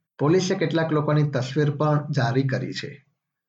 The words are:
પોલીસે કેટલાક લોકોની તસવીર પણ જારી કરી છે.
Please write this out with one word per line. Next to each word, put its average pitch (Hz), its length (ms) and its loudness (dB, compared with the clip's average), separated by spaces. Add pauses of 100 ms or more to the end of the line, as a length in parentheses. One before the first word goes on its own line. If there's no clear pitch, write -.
(180)
પોલીસે 180 360 2
કેટલાક 160 380 0
લોકોની 151 380 2
તસવીર 147 400 0
પણ 147 400 0
જારી 127 320 0
કરી 117 300 -2
છે. - 340 -12 (420)